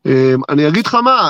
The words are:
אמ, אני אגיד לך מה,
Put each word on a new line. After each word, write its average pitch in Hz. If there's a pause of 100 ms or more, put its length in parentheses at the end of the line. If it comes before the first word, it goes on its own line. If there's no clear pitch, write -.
אמ, 131
אני 147
אגיד 185
לך -
מה, 240